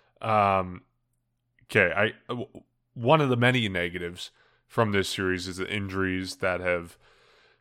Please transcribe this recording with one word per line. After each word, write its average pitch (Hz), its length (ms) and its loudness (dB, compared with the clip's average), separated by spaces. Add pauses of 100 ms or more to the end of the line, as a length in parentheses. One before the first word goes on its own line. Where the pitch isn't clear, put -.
(220)
Um, 98 600 2 (920)
okay, 92 240 4
I, 104 180 0 (140)
w-, - 360 -10 (300)
one 135 280 4
of 139 80 2
the 123 80 2
many 123 320 4
negatives 87 600 -6 (360)
from 110 240 0
this 98 160 2
series 92 400 -2
is 90 80 -8
the 92 180 -6
injuries 95 640 -4
that 90 220 -2
have 87 380 -4 (640)